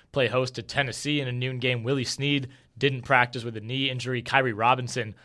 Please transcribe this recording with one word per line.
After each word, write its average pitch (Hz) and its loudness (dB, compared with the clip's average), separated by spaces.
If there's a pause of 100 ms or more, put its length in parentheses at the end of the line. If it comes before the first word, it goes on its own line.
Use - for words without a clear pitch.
(100)
play 131 2
host 127 0
to 123 -6
Tennessee 143 -2
in 131 -4
a 123 -4
noon 127 -4
game. 123 0
Willie 131 0
Snead 139 0 (280)
didn't 135 0
practice 123 2
with 113 -6
a 107 -8
knee 135 -2
injury. 127 -4
Kyrie 131 4
Robinson 117 0 (100)